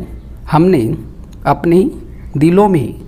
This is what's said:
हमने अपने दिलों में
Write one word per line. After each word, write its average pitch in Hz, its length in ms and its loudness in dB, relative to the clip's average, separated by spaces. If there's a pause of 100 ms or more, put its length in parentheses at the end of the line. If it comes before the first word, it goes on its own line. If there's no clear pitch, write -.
(520)
हमने 156 460 2 (480)
अपने 175 460 2 (460)
दिलों 180 320 4
में 143 380 -2